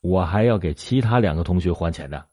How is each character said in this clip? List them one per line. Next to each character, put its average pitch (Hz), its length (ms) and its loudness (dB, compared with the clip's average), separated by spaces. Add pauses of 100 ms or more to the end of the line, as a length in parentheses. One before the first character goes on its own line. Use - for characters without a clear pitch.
我 90 240 0
还 101 180 0
要 117 140 4
给 85 160 -2
其 - 280 -2
他 117 180 2
两 87 160 2
个 85 80 -2
同 90 180 0
学 90 100 0
还 85 220 -2
钱 71 160 -12
呢。 73 240 -10